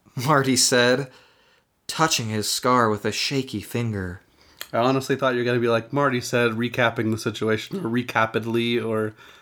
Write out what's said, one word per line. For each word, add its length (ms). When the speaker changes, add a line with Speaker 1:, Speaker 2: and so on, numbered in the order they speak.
Speaker 1:
Marty 420
said, 540
touching 420
his 180
scar 440
with 160
a 60
shaky 500
finger. 580
Speaker 2:
I 60
honestly 360
thought 200
you 40
were 60
gonna 160
be 80
like, 240
"Marty 280
said, 320
recapping 600
the 60
situation, 680
or 40
recapidly, 920
or 360